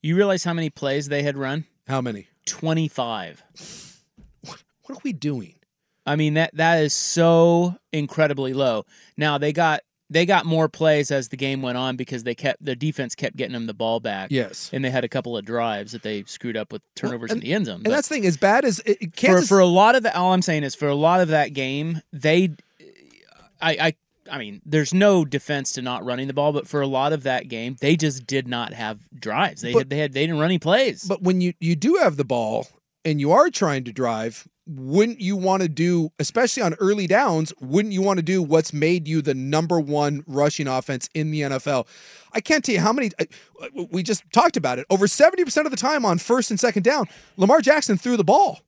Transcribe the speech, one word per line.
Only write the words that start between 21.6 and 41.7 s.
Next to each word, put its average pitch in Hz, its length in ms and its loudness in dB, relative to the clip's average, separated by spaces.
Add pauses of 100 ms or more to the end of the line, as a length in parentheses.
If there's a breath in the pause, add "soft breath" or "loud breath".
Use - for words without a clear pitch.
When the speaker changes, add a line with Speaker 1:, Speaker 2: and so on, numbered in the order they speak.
Speaker 1:
they, 160 380 2 (1080)
I, 165 100 2
I, 160 240 0 (340)
I 143 100 -10
mean, 104 280 -12
there's 151 260 0
no 185 320 6
defense 139 500 -4
to 131 80 -8
not 123 220 -6
running 123 220 -4
the 135 80 -6
ball, 147 180 2
but 143 140 -4
for 147 140 -2
a 139 80 0
lot 135 240 0
of 147 100 -4
that 127 240 -2
game, 123 340 -8
they 147 140 4
just 143 320 -2
did 135 220 -4
not 120 240 -6
have 110 260 -8 (160)
drives. 123 480 -4
They 120 100 -6
Speaker 2:
But 123 60 4
Speaker 1:
had, 135 120 -2
they 143 80 -4
had, 147 160 -2
they 143 120 0
didn't 160 140 -2
run 156 60 2
any 180 120 2
plays. 208 460 0
Speaker 2:
But 190 180 -4
when 185 180 2
you, 180 200 -2
you 170 160 0
do 233 180 2
have 240 220 2
the 139 80 -2
ball 113 420 -2 (380)
and 151 160 0
you 143 100 0
are 285 200 6
trying 143 340 -2
to 117 80 -10
drive, 113 560 -4 (160)
wouldn't 165 560 -2
you 190 140 -4
wanna 190 320 0
do, 165 540 0
especially 233 420 -2
on 165 120 0
early 196 340 0
downs, 180 520 2
wouldn't 170 320 0
you 185 80 -2
wanna 190 220 2
do 185 180 0
what's 160 320 2
made 156 360 0
you 160 120 0
the 139 140 -2
number 156 460 0
one 147 480 -2
rushing 143 400 0
offense 131 460 -4
in 156 180 -4
the 151 100 -2
N 139 100 -4
F 131 140 -6
L? 135 220 -2 (440 loud breath)